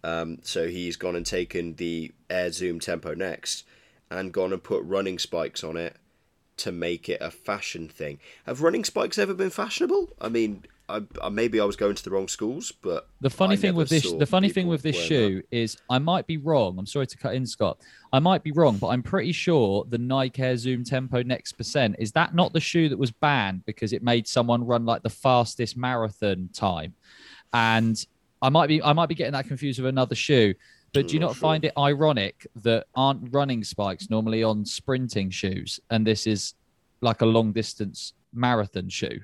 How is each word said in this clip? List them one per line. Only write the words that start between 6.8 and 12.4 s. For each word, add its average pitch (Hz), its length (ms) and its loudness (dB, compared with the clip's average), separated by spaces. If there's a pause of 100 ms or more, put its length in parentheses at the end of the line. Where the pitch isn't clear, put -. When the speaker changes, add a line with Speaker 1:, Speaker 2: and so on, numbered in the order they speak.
Speaker 1:
it - 140 -4
a 82 80 -8
fashion 87 580 -8
thing. 71 300 -12 (260)
Have 127 160 -8
running 175 240 2
spikes - 340 -2
ever 196 140 0
been 185 180 -2
fashionable? 339 600 -2 (100)
I - 80 -6
mean, 107 360 -2 (240)
I, 107 140 -6 (200)
I, - 60 -4
maybe 110 320 0
I 104 40 4
was 101 120 0
going 101 180 2
to - 80 -8
the 92 80 -10
wrong 95 180 -2
schools, 123 440 -6